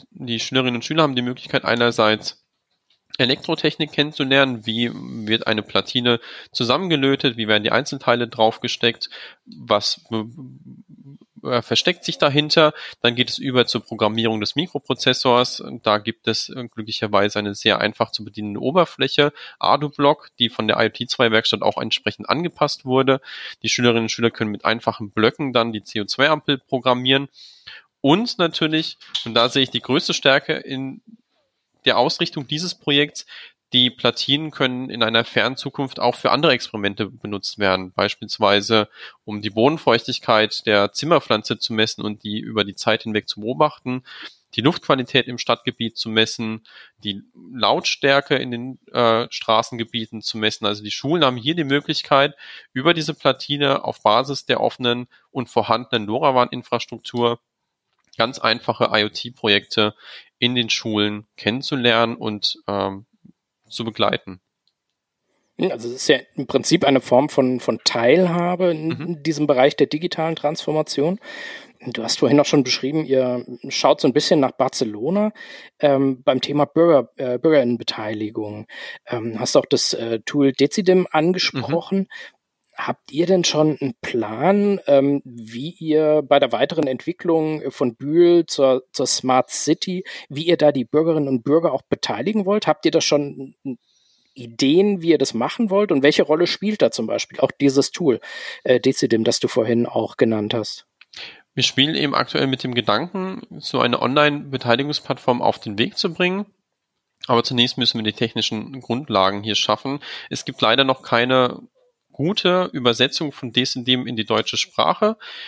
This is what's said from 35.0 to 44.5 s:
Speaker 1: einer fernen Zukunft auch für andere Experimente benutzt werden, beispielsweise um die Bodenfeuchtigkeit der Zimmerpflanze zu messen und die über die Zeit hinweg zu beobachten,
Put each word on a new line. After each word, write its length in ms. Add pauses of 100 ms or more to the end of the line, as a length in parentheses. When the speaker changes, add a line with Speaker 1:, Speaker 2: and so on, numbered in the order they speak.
Speaker 1:
einer 220
fernen 320
Zukunft 440
auch 140
für 160
andere 220
Experimente 540
benutzt 520
werden, 340
beispielsweise 960 (360)
um 180
die 80
Bodenfeuchtigkeit 1160
der 260
Zimmerpflanze 640
zu 140
messen 300
und 220
die 160
über 240
die 100
Zeit 280
hinweg 260
zu 120
beobachten, 640 (520)